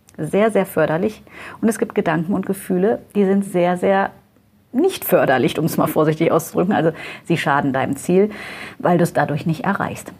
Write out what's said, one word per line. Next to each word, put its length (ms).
sehr, 340
sehr 140
förderlich. 580
Und 80
es 100
gibt 160
Gedanken 380
und 120
Gefühle, 540
die 100
sind 200
sehr, 320
sehr 340
nicht 320
förderlich, 540
um 60
es 120
mal 80
vorsichtig 460
auszudrücken. 420
Also 200
sie 120
schaden 360
deinem 220
Ziel, 360
weil 180
du 60
es 100
dadurch 320
nicht 200
erreichst. 540